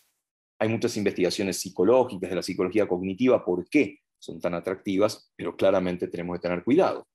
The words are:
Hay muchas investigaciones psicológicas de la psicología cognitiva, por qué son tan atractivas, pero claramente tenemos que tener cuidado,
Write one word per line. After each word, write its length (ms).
Hay 80
muchas 300
investigaciones 600
psicológicas 720
de 60
la 80
psicología 440
cognitiva, 580
por 240
qué 300
son 240
tan 140
atractivas, 800
pero 200
claramente 520
tenemos 300
que 40
tener 220
cuidado, 520